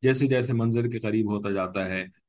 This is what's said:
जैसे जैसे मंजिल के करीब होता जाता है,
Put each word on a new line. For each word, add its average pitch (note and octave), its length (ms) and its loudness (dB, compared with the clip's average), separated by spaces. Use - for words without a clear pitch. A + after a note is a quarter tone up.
जैसे C3 240 4
जैसे B2+ 260 2
मंजिल A#2 380 0
के A2+ 80 -6
करीब G#2+ 300 0
होता G2+ 220 -4
जाता F#2+ 340 -2
है, F#2 260 -6